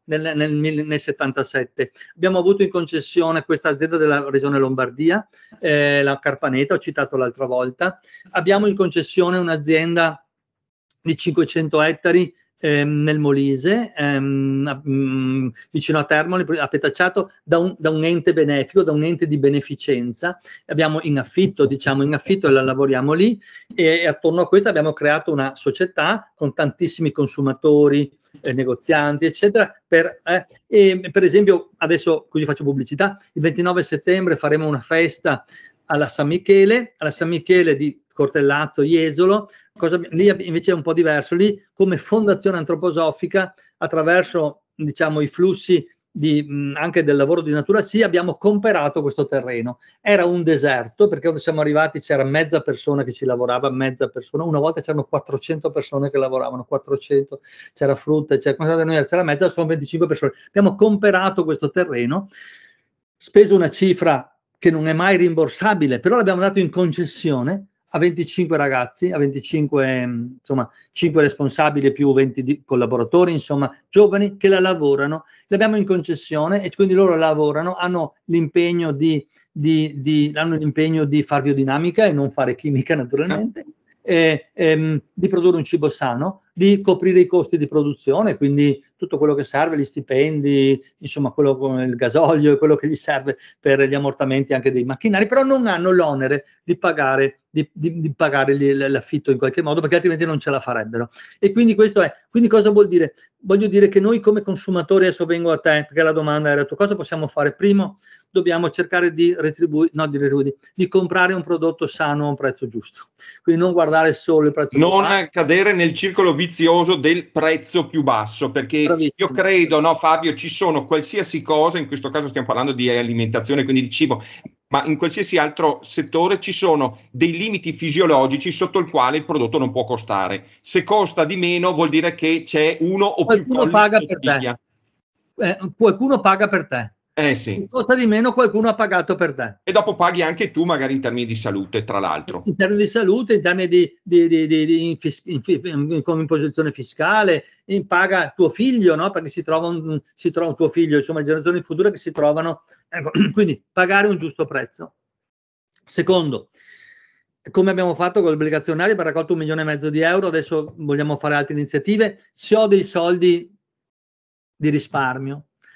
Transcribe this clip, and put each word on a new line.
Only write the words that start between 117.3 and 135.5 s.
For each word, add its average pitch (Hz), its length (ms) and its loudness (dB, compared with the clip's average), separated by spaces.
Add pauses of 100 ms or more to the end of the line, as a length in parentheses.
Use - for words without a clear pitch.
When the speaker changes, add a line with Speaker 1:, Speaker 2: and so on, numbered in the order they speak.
Speaker 3:
più 156 160 -2
basso, 127 480 -2
perché 143 320 -2
Speaker 1:
Bravissimo. 160 440 -2
Speaker 3:
io 131 60 -8
credo, 175 460 2
no, 160 160 2
Fabio, 160 400 0
ci 165 140 -10
sono 160 360 -2
qualsiasi 160 560 -4
cosa, 160 360 0
in 151 100 -6
questo 135 220 -8
caso 147 180 -4
stiamo 131 200 -6
parlando 127 260 -2
di 123 160 -2
alimentazione, 117 760 -2
quindi 131 180 2
di 123 80 -6
cibo, 127 320 -2 (500)
ma 135 140 0
in 156 120 -2
qualsiasi 175 400 -2
altro 151 440 0
settore 175 580 -2
ci - 120 -10
sono 147 480 0 (100)
dei 165 260 -2
limiti 185 380 -6
fisiologici 147 800 2
sotto 180 260 -4
il 180 100 0
quale 135 300 0
il 156 80 -6
prodotto 135 320 -2
non 131 140 0
può 123 120 -2
costare. 101 640 -6 (160)
Se - 220 -2
costa 180 420 0
di 160 120 -6
meno 175 360 0
vuol 156 160 0
dire 160 240 0
che 160 320 -2
c'è 156 360 0
uno 190 240 0
o 180 200 -2
più - 0 -
Speaker 1:
Qualcuno 226 340 0
Speaker 3:
colli 233 120 2
Speaker 1:
paga 208 260 4
Speaker 3:
di 175 80 2
Speaker 1:
per 180 140 -8
te. 131 80 -4
Speaker 3:
bottiglia. 127 320 -2 (800)
Speaker 1:
Eh, 190 200 -2 (180)